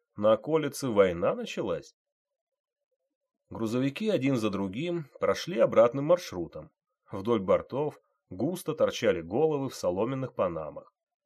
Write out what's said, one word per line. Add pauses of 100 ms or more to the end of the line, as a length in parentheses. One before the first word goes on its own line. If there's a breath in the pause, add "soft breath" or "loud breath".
(160)
на
околице
война
началась? (1500)
Грузовики
один
за
другим (100)
прошли
обратным
маршрутом. (420)
Вдоль
бортов (300)
густо
торчали
головы
в
соломенных
панамах. (320)